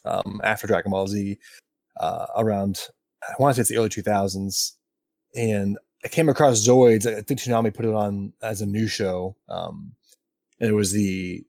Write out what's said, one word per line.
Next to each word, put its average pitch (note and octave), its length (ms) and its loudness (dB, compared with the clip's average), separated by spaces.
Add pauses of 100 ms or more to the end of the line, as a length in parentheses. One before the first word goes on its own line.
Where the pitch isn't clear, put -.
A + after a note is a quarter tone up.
um, G2 380 -4
after G#2+ 240 -2
Dragon G2+ 240 0
Ball G2 160 0
Z, G2+ 320 -4 (600)
uh, E2+ 260 -4 (120)
around, G2+ 440 0 (460)
I - 120 -10
wanna C3+ 160 4
say B2 60 2
it's A2 80 0
the - 80 -2
early A2+ 120 2
two G#2 120 -6
thousands, G2 760 -2 (580)
and G#2 420 0 (280)
I - 20 -10
came D#3+ 220 2
across B2+ 380 4
Zoids. B2 400 8
I A2 140 -4
think B2+ 180 -4
Toonami A2+ 340 0
put A#2 120 -4
it A2 80 0
on G2+ 480 -2
as G#2+ 200 -6
a G#2+ 40 -4
new G#2+ 220 0
show, F#2+ 480 -4 (140)
um, F2 440 -12 (680)
and A#2 100 0
it G#2+ 40 2
was G#2 180 2
the F#2 580 -2